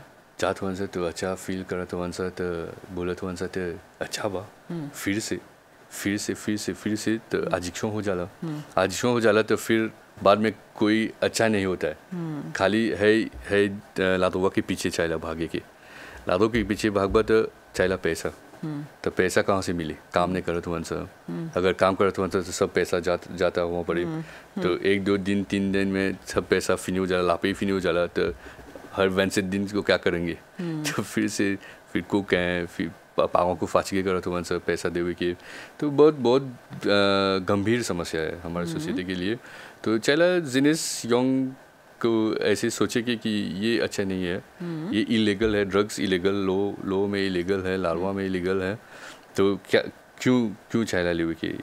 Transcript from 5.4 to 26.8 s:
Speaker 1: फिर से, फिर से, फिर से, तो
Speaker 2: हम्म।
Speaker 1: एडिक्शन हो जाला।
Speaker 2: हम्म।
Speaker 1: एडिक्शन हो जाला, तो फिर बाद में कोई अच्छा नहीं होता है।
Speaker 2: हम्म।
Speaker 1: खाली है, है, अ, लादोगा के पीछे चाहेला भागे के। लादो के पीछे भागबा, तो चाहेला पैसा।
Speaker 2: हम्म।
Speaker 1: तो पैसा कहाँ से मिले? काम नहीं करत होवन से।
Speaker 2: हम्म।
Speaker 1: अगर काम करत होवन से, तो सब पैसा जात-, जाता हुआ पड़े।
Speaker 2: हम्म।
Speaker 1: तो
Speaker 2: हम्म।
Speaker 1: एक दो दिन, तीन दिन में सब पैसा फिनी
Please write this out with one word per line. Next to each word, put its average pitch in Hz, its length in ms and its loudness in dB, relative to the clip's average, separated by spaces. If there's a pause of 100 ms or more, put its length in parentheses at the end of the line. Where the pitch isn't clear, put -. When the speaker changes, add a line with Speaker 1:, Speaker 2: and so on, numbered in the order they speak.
Speaker 1:
फिर 101 260 -2
से, 104 160 -4
फिर 107 240 -4
से, 98 160 -4
फिर 107 220 -4
से, 110 240 -2 (120)
तो - 60 2
Speaker 2:
हम्म। 82 180 -2
Speaker 1:
एडिक्शन 90 320 -4
हो 107 140 -4
जाला। 92 260 -2 (140)
Speaker 2:
हम्म। 151 400 -4
Speaker 1:
एडिक्शन 92 260 0
हो 120 140 2
जाला, 110 200 6
तो 107 140 0
फिर 110 360 0 (320)
बाद 98 140 8
में 107 160 2 (220)
कोई 110 360 2 (100)
अच्छा 101 260 2
नहीं 101 180 2
होता 90 220 0
है। 76 100 -6 (140)
Speaker 2:
हम्म। 156 400 -8
Speaker 1:
खाली 104 360 2
है, 104 480 4
है, 101 340 2
अ, 101 120 -8 (180)
लादोगा 92 500 2
के 107 120 0
पीछे 95 280 -2
चाहेला 82 280 0
भागे 80 300 -6
के। - 140 -8 (680)
लादो 95 220 4
के 113 140 0
पीछे 101 260 0
भागबा, 98 320 4
तो 110 220 4 (320)
चाहेला 92 200 2
पैसा। 82 360 -2 (320)
Speaker 2:
हम्म। 147 220 -6 (180)
Speaker 1:
तो - 80 -4
पैसा 92 300 2
कहाँ 98 200 2
से 92 120 -2
मिले? 78 220 -4 (180)
काम 90 180 2
नहीं 92 120 0
करत 85 240 -4
होवन 85 160 -4
से। 85 120 -6
Speaker 2:
हम्म। 160 600 -8
Speaker 1:
अगर 92 180 2
काम 95 220 4
करत 95 220 2
होवन 95 120 0
से, 101 80 0
तो 87 140 -4
सब 92 220 0
पैसा 90 260 2
जात-, 87 360 -2
जाता 87 260 0
हुआ 87 220 -2
पड़े। 85 200 0
Speaker 2:
हम्म। 165 580 -8
Speaker 1:
तो 180 80 0
Speaker 2:
हम्म। 175 120 0
Speaker 1:
एक 196 220 2
दो 101 140 2
दिन, 101 260 0
तीन 98 280 0
दिन 98 160 2
में 95 380 0
सब 95 220 -4
पैसा 92 280 2
फिनी 92 220 -2